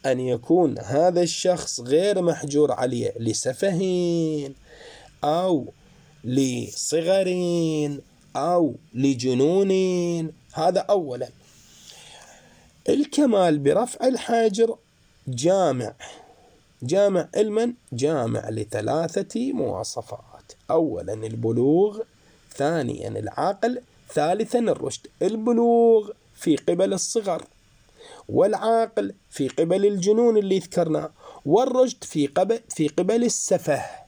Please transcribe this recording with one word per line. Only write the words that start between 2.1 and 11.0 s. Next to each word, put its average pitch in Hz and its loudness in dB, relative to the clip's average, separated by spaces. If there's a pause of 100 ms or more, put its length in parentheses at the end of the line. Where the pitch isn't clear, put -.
محجور 147 0
عليه 120 -2
لسفه 127 -2 (1400)
أو 165 0 (520)
لصغر 139 -2 (1080)
أو 156 0 (200)
لجنون، 135 2 (800)
هذا 175 2
أولًا. 135 -2 (1600)